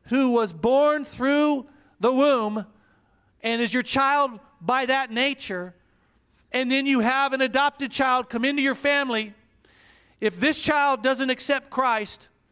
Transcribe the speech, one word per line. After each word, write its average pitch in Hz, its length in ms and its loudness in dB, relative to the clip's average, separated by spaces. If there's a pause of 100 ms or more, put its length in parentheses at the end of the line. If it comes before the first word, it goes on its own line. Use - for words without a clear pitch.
who 262 280 2
was 226 220 2
born 277 500 2
through 285 640 0 (320)
the 240 140 2
womb 240 520 2 (760)
and 233 200 -2
is 220 120 -2
your 247 100 0
child 269 560 0 (220)
by 254 240 -2
that 254 260 -2
nature, 220 600 -4 (760)
and 254 200 -2
then 269 140 0
you 269 140 2
have 262 340 0
an 262 80 0
adopted 262 500 0
child 254 380 0
come 233 160 -4
into 285 160 -2
your 269 140 0
family. 254 580 -2 (880)
If 196 180 -2
this 285 220 0
child 269 420 0
doesn't 262 260 0
accept 262 400 -4
Christ 226 600 -4 (220)